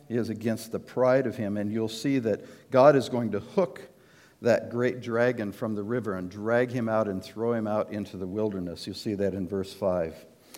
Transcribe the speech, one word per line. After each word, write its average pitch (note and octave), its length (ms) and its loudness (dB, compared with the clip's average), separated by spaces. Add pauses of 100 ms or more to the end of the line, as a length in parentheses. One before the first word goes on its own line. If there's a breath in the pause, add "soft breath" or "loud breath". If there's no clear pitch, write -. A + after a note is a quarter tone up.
(100)
is A2+ 180 -2
against A2 440 -4
the G2+ 60 -4
pride B2+ 480 2
of G#2 100 -4
him, G#2 200 -2
and G#2 160 -4
you'll A2 160 -2
see C#3 300 -2
that - 520 -4
God C#3 260 10
is A#2 120 2
going A#2+ 220 -2
to G2+ 100 -2
hook - 400 -2 (640 soft breath)
that A2+ 280 4
great A#2+ 300 0
dragon A#2 520 0
from A2 220 -4
the G#2 80 -4
river G#2+ 320 -4
and F2+ 160 -6
drag A2+ 400 2
him A2+ 180 -2
out A2 200 2
and F#2+ 140 -4
throw A#2 320 -2
him A2 120 -2
out G#2+ 240 0
into G2+ 280 -6
the F#2 80 -6
wilderness. F#2+ 600 -4
You'll G2+ 80 -8
see G#2+ 200 -4
that F#2+ 180 0
in F#2 160 -4
verse F#2+ 240 -4
five. F2+ 420 -2 (440 loud breath)